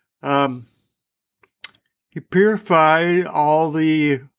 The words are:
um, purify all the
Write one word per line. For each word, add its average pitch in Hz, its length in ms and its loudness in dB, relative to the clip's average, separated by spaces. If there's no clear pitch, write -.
um, 139 440 -2
purify 175 920 2
all 156 500 -2
the 151 500 0